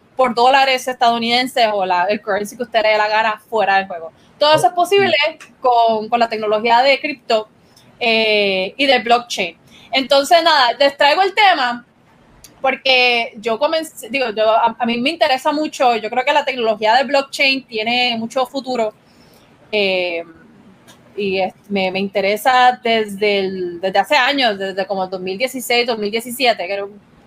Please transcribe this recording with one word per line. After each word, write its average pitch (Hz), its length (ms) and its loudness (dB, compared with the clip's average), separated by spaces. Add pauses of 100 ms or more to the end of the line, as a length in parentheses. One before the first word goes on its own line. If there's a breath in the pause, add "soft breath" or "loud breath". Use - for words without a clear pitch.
(160)
por 247 180 0
dólares 262 540 2
estadounidenses 240 840 0
o 202 140 -2
la, 180 200 0
el 208 160 -2
currency 208 360 -6
que 247 60 -6
usted 233 180 -2
le 214 80 2
dé 214 80 4
la 214 100 2
gana 214 320 0 (100)
fuera 196 280 0
del 190 100 -2
juego. 165 240 -12 (280 soft breath)
Todo 302 160 4
eso 330 120 4
es 359 60 -8
posible 359 420 2 (440)
con, 226 500 2
con 233 100 0
la 233 100 0
tecnología 220 520 0
de 269 180 2
cripto, 233 500 -4 (500 soft breath)
eh, 208 800 0
y 277 80 0
de 269 140 4
blockchain. 226 580 -2 (340 loud breath)
Entonces, 277 520 2
nada, 277 300 2
les 277 220 2
traigo 294 280 2
el 381 100 -2
tema 285 520 2 (760)
porque 254 760 2
yo 226 220 -4
comencé, 311 500 -4
digo, 254 220 -4
yo, 220 180 0
a, 226 300 2
a 247 60 -2
mí 233 140 -2
me 262 120 -2
interesa 311 400 0
mucho, 294 440 0
yo 214 140 -6
creo 240 140 -2
que 285 100 0
la 285 120 0
tecnología 226 500 0
de 269 80 2
blockchain 269 640 -2
tiene 233 500 -2
mucho 226 280 -4
futuro, 247 480 -4 (800 soft breath)
eh, 185 520 0 (920)
y 196 240 -4
es, 185 140 -2 (160)
me, 190 220 -2
me 190 80 -4
interesa 214 840 0
desde 208 560 0
el, 185 420 -6
desde 190 180 0
hace 240 160 2
años, 254 420 0
desde 190 280 -6
como 190 180 -4
el 180 60 -6
dos 185 100 -8
mil 185 180 -8
dieciséis, 247 500 -2
dos 233 100 -2
mil 208 140 -6
diecisiete, 233 560 -2
que 196 60 -6
era 202 120 -6
un 202 140 -16 (280)